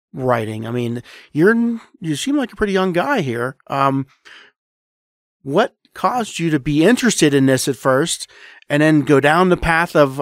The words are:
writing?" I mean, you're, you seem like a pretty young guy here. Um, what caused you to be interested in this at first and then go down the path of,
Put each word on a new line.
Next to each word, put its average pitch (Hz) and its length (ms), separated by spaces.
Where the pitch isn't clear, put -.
writing?" 113 520
I 117 40
mean, 120 320
you're, 180 220
you 160 160
seem 277 180
like 269 160
a - 60
pretty 202 160
young 190 220
guy 233 260
here. 127 360
Um, 139 400
what 156 340
caused 220 460
you 165 100
to 151 100
be 147 240
interested 196 520
in 139 100
this 131 240
at 131 80
first 139 500
and 147 100
then 151 220
go 139 180
down 165 300
the 175 80
path 170 360
of, 143 280